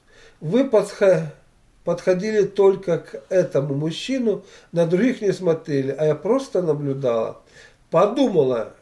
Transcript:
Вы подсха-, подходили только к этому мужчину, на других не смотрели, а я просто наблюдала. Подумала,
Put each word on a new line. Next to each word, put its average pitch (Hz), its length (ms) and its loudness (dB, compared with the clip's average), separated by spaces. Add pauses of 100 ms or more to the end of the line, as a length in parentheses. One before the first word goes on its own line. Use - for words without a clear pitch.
(420)
Вы 214 240 0
подсха-, 185 640 2 (540)
подходили 185 580 0
только 190 540 2
к - 320 -14
этому 147 460 0
мужчину, 185 680 -4 (300)
на 170 120 2
других 185 360 0
не 202 100 0
смотрели, 156 680 -2
а 156 80 -2
я 151 100 2
просто 214 460 -2
наблюдала. 135 800 -4 (500)
Подумала, 170 920 2